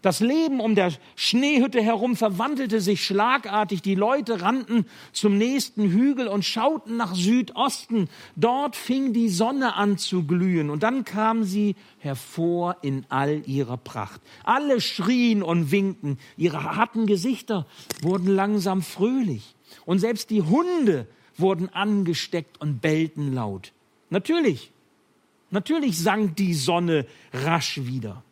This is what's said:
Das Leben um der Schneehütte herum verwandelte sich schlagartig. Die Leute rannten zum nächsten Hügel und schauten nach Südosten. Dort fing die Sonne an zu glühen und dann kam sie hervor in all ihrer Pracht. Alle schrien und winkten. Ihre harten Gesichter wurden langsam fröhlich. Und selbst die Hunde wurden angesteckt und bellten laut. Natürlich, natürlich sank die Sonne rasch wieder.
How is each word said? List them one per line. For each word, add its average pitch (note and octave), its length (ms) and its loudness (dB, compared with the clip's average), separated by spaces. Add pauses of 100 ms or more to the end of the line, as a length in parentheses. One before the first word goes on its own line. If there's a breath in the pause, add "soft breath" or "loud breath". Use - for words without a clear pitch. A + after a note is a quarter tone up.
Das F#3 180 2
Leben C#4 400 2
um A3 140 2
der F#3 180 2 (240 loud breath)
Schneehütte C4 640 2
herum A3+ 360 0
verwandelte A3+ 680 -2
sich F#3+ 240 0
schlagartig. G#3 800 0
Die G3 100 0
Leute A3 480 0
rannten A3+ 440 0 (260 loud breath)
zum G3+ 260 2
nächsten A3 540 0
Hügel B3 360 2
und G3+ 160 -2
schauten A#3 540 -2
nach G#3 160 -4
Südosten. A3 960 0 (260 loud breath)
Dort B3 400 0
fing C4 380 -2
die A#3 160 2
Sonne A3+ 460 0
an G3+ 240 2
zu F3+ 240 -2
glühen E3+ 480 2
und D3 100 -2
dann B3 240 0
kam A3 380 0
sie G3+ 320 0 (240 loud breath)
hervor E3+ 840 -2
in C3+ 280 -4
all C#3+ 380 0
ihrer C3 300 -4
Pracht. - 440 -10 (220 loud breath)
Alle C4+ 380 2
schrien A3+ 640 0
und E3 260 0
winkten. F3+ 480 0 (180 loud breath)
Ihre D3+ 280 -2
harten A3 420 -2
Gesichter G3+ 640 0 (340 loud breath)
wurden F3+ 260 0
langsam G3 540 2
fröhlich. G3+ 720 -2 (300 loud breath)
Und F3+ 140 2
selbst A3 320 -2
die G#3+ 100 2
Hunde A#3+ 640 2 (320 soft breath)
wurden F#3 320 0
angesteckt F3+ 880 -2
und D3 220 -4
bellten D#3 540 -2
laut. G2+ 360 -6 (380)
Natürlich, G3+ 640 0 (800)
natürlich A3+ 480 0
sank G3 380 0
die F#3 180 2
Sonne E3 500 2 (280 loud breath)
rasch C#3+ 500 -2
wieder. A#2+ 480 -8